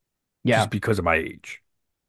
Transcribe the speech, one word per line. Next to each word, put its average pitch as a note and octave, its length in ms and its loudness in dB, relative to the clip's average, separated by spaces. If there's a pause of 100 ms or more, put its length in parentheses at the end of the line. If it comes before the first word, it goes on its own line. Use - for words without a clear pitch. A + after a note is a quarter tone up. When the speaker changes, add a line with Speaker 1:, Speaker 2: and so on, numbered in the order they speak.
(440)
Speaker 1:
Yeah. A2 240 4
Speaker 2:
Just - 20 -12
because G#2 280 -2
of F2+ 80 0
my E2 100 4
age. - 460 -6 (460)